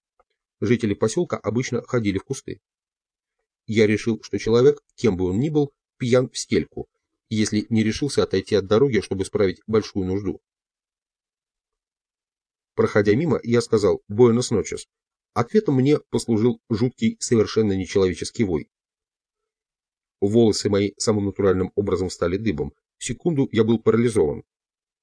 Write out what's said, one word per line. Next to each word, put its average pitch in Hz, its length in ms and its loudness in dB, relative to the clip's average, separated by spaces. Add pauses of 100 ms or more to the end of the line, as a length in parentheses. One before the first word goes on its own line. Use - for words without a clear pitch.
(600)
Жители 107 340 0
посёлка 147 420 -2
обычно 117 460 -4
ходили 101 360 -2
в - 60 -16
кусты. - 360 -10 (1040)
Я 110 200 4
решил, 107 360 0
что - 160 -6
человек, 127 420 2 (140)
кем 104 220 0
бы 90 100 -2
он 90 120 -2
ни 139 100 -2
был, 147 240 -2 (240)
пьян 127 320 0
в - 100 -16
стельку, - 500 -4 (400)
если 107 400 -2
не 110 140 2
решился 110 400 -2
отойти 95 320 -2
от 95 120 0
дороги, 110 340 2
чтобы 95 240 -4
справить 98 420 -2
большую 104 400 -2
нужду. 95 340 -4 (2250)
Проходя 107 400 2
мимо, 143 280 0
я 117 180 0
сказал: - 480 0
«Буэнос 120 420 4
ночес». - 380 -6 (460)
Ответом 160 420 0
мне 139 220 2
послужил 117 680 -2
жуткий, 113 520 -2
совершенно 110 520 0
нечеловеческий 95 720 -2
вой. 85 240 -4 (1500)
Волосы 107 480 2
мои 101 300 0
самым 107 280 -2
натуральным 92 480 0
образом 92 360 -2
стали 87 260 -4
дыбом. 80 380 -4 (240)
Секунду 139 520 -2
я 110 140 2
был 110 160 2
парализован. 107 640 2 (580)